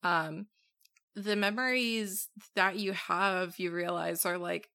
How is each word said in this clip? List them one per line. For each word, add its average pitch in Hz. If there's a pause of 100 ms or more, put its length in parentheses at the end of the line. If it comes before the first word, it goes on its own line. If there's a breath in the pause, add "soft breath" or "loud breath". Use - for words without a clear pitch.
um, 165 (680)
the 208
memories 226 (260)
that 190
you 196
have, 185
you 180
realize, 170
are 180
like 175